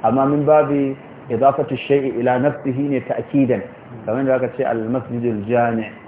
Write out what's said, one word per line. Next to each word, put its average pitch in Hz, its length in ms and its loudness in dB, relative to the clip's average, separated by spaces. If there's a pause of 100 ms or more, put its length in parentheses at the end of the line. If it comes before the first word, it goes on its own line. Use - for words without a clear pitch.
Amma 123 220 2
min 143 200 2
babi 143 480 4 (360)
idafatu 131 460 2
shay'i 135 440 0
ila 123 200 2
nafsihi 135 500 -2
ne 131 120 0
ta'kidan, 120 600 0 (440)
kamar 123 200 -2
da 131 100 2
aka 123 180 0
ce - 100 -6
al-masjidul 120 840 -2
jami' 113 420 0 (180)